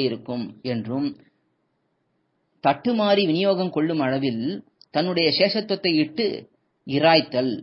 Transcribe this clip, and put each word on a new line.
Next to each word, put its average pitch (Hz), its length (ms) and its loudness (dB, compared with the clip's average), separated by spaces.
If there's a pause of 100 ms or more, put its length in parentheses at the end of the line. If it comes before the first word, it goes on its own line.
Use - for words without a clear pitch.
இருக்கும் 120 440 -4 (160)
என்றும், 123 460 -4 (1600)
தட்டுமாறி 202 640 2
விநியோகம் 180 460 0
கொள்ளும் 156 280 0
அளவில் 131 440 0 (500)
தன்னுடைய 170 380 0
சேஷத்துவத்தை 196 640 0
இட்டு 156 320 0 (600)
இராய்த்தல், 139 640 2 (120)